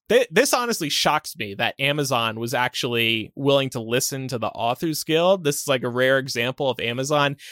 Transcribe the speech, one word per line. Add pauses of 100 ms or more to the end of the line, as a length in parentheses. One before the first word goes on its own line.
Th-,
this
honestly
shocks
me
that
Amazon
was
actually
willing
to
listen
to
the
Authors
Guild.
This
is,
like,
a
rare
example
of
Amazon (160)